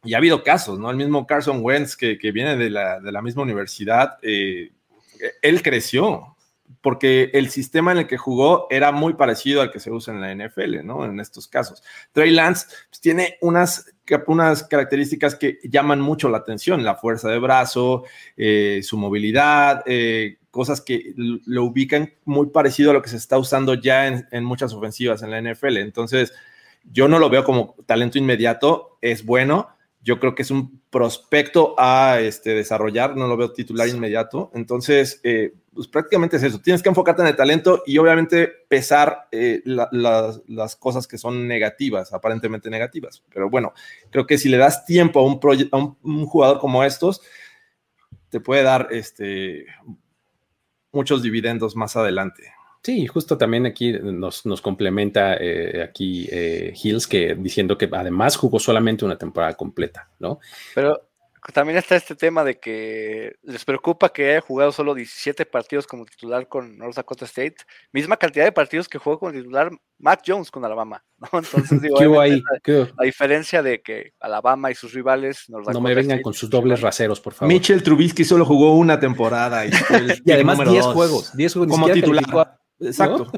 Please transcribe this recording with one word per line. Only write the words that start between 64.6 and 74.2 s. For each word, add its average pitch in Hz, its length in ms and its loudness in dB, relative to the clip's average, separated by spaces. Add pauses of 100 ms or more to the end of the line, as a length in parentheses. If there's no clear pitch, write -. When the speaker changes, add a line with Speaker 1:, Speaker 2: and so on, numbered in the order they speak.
Speaker 3:
solo 143 240 -4
diecisiete 143 500 -8
partidos 139 400 -6
como 120 200 -18
titular 120 420 -8
con 120 280 -12
North 113 200 -14
Dakota 127 300 -12
State, 139 320 -10 (340)
misma 156 260 -2
cantidad 156 280 2
de 208 60 4
partidos 156 380 -2
que - 80 -14
jugó 151 220 -4
como 180 120 -10
titular 135 380 -4 (300)
Mac 160 260 2
Jones 185 240 -4
con 127 160 -10
Alabama, 110 400 -8 (140)
¿no? - 140 -20
<laughs> - 0 -
Entonces, 147 500 0
digo, 143 160 2
Speaker 2:
¿Qué 151 80 8
hubo 151 100 8
Speaker 3:
obviamente 143 300 4
Speaker 2:
ahí? - 40 -4
Speaker 3:
la, 127 120 -4
Speaker 2:
¿Qué 147 160 2
hubo? 127 180 0
Speaker 3:
la 127 80 0
diferencia 147 560 0
de 127 220 -2
que 110 360 -14
Alabama 123 520 -2